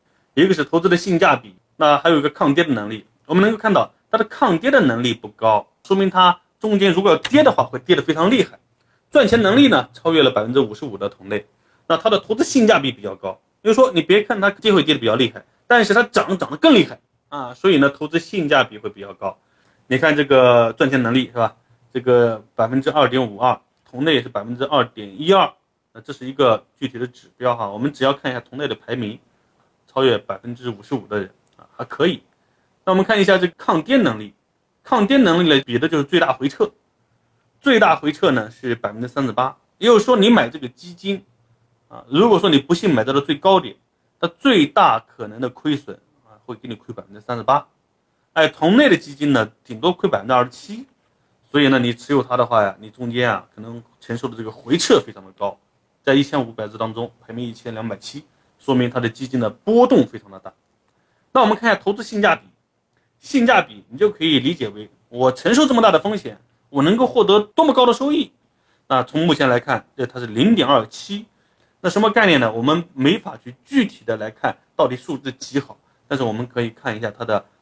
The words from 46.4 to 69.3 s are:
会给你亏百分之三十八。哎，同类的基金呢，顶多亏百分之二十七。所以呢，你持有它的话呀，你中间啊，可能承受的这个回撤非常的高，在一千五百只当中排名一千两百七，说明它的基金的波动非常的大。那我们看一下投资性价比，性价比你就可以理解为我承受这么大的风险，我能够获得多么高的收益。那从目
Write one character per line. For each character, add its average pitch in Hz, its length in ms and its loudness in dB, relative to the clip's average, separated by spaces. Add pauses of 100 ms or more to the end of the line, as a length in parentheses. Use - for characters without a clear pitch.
会 120 100 -14
给 123 120 -20
你 117 60 -12
亏 - 200 -20
百 - 100 -18
分 98 100 -20
之 107 80 -20
三 120 160 -10
十 110 60 -10
八。 139 240 0 (640)
哎， 160 140 4
同 170 300 2
类 285 120 6
的 175 80 4
基 143 160 -10
金 143 180 -4
呢， 113 200 0 (120)
顶 113 160 -14
多 165 140 0
亏 180 160 -4
百 101 100 -2
分 101 80 -14
之 131 60 0
二 123 100 2
十 127 60 -6
七。 226 380 -18 (640)
所 147 100 0
以 139 60 2
呢， 135 100 2
你 120 160 -2
持 - 200 -8
有 131 100 0
它 123 140 -6
的 123 80 0
话 113 180 0
呀， 95 160 -4
你 107 100 -20
中 120 220 -12
间 123 180 -2
啊， 98 240 -6
可 107 80 -20
能 117 220 -16 (160)
承 117 180 -10
受 127 100 -8
的 113 100 -10
这 113 40 -12
个 110 80 -12
回 143 280 -4
撤 165 240 2
非 110 120 -16
常 98 100 -20
的 95 100 -20
高， 98 260 -8 (420)
在 135 140 0
一 143 80 2
千 139 180 -4
五 113 100 -8
百 113 160 -12
只 107 100 -18
当 113 160 -8
中 117 260 -10
排 - 140 -20
名 120 120 -10
一 117 80 -12
千 117 200 -16
两 113 140 -10
百 101 100 -8
七， - 260 -18 (340)
说 - 160 -4
明 123 160 0
它 123 100 -6
的 117 100 -4
基 131 180 -14
金 127 100 -6
的 113 120 -2
波 233 360 2
动 233 220 2
非 117 100 -16
常 98 140 -20
的 95 80 -20
大。 95 120 -20 (840)
那 262 80 4
我 220 40 4
们 208 100 2
看 233 140 -2
一 208 60 4
下 - 40 -10
投 196 120 -4
资 214 100 -6
性 208 200 -8
价 185 160 2
比， - 60 -20 (760)
性 247 260 -2
价 233 160 4
比 104 280 -10
你 131 80 -18
就 208 120 2
可 180 140 -10
以 151 160 2
理 147 160 -2
解 113 140 -8
为 104 200 -18 (200)
我 127 200 2
承 - 240 -2
受 294 120 4
这 262 80 0
么 226 80 2
大 220 100 4
的 156 80 2
风 208 180 -6
险， 107 220 -14 (300)
我 139 120 -2
能 175 140 2
够 247 100 0
获 - 160 0
得 208 200 4
多 320 240 0
么 269 80 2
高 254 120 4
的 240 60 4
收 269 220 -2
益。 302 180 -4 (560)
那 127 160 0
从 160 240 -2
目 160 60 2